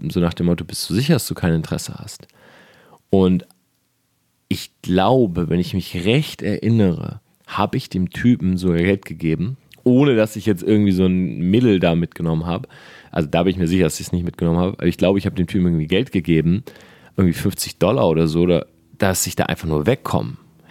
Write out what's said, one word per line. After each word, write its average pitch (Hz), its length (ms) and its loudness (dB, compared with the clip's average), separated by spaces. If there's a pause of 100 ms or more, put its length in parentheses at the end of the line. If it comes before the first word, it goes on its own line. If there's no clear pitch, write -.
so 87 100 -2
nach 85 140 0
dem 85 120 -2
Motto, 85 200 0
"Bist - 240 -10
du 82 40 -4
sicher, 139 200 2
dass - 140 0
du - 60 -6
kein 82 200 0
Interesse 80 420 -4
hast?" - 320 -18 (840)
Und 92 380 4 (1040)
ich - 220 -6 (100)
glaube, 92 680 2
wenn 85 100 0
ich 87 140 -4
mich 90 320 -6
recht 131 360 0
erinnere, 104 800 0 (260)
hab 101 280 -4
ich - 140 -6
dem 92 220 -2
Typen 92 460 0
so 90 140 0
Geld 90 340 0
gegeben, 82 520 -4 (260)
ohne 127 320 4
dass 110 200 2
ich 101 100 -10
jetzt 92 180 0
irgendwie 104 280 4
so 92 140 4
ein 92 340 0
Mittel 98 400 4
da 85 160 2
mitgenommen 82 500 -2
hab. 87 220 -6 (440)
Also 80 180 -2
da 85 140 2
bin 95 80 2
ich 90 60 -4
mir 87 100 0
sicher, 92 180 2
dass 76 140 -2
ich's - 120 -12
nicht 87 140 -2
mitgenommen 85 340 -2
hab. 90 140 0
Aber - 120 -6
ich 87 120 0
glaube, 98 200 2
ich 98 80 -2
hab 82 100 -4
dem 87 120 0
Typen 92 180 0
irgendwie 80 220 0
Geld 107 240 -2
gegeben, 82 520 0 (540)
irgendwie 90 160 2
fünfzig - 460 -6
Dollar 110 280 2
oder 80 200 2
so, 82 140 0
oder 87 260 2 (300)
dass 95 300 0
ich - 80 -8
da 87 100 -2
einfach - 220 -6
nur 76 180 -2
wegkomme. - 520 -2 (340)